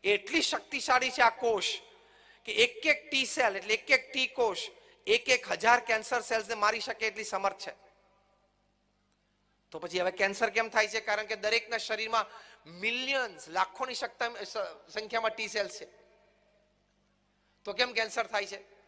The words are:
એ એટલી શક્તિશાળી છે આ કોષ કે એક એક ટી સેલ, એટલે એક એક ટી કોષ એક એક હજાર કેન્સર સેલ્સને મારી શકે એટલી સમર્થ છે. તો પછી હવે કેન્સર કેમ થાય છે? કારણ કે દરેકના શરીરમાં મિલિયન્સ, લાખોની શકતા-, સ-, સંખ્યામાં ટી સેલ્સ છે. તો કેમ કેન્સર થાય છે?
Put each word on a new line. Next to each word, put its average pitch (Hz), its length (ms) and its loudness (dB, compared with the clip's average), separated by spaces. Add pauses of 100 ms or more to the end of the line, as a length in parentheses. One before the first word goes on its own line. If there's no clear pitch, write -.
એ 196 100 4
એટલી 269 280 0
શક્તિશાળી 254 680 0
છે 285 120 2
આ 233 80 8
કોષ 226 500 0 (680)
કે 220 60 -8
એક 226 340 2
એક - 240 2
ટી 269 160 2
સેલ, 226 300 2
એટલે 208 180 -2
એક 226 180 0
એક 262 220 2
ટી 262 140 0
કોષ 220 420 0 (380)
એક 240 220 4
એક 247 220 2
હજાર 240 280 6
કેન્સર 233 420 -2
સેલ્સને 226 340 -2
મારી 214 240 2
શકે 220 280 -4
એટલી 214 160 -6
સમર્થ 196 360 -2
છે. - 120 -10 (2000)
તો 160 80 -10
પછી 175 200 -4
હવે 185 120 2
કેન્સર 196 380 2
કેમ 220 200 0
થાય 220 180 4
છે? 214 120 -2
કારણ 214 260 -2
કે 214 100 -6
દરેકના 220 420 0
શરીરમાં 220 480 -2 (440)
મિલિયન્સ, 233 800 -4
લાખોની 190 440 -2
શકતા-, 233 500 -6
સ-, 185 460 -8
સંખ્યામાં 220 420 -2
ટી 220 160 -6
સેલ્સ 196 320 -4
છે. - 60 -12 (1800)
તો 196 80 -8
કેમ 247 200 0
કેન્સર 220 340 -2
થાય 208 180 -2
છે? 196 300 -14 (120)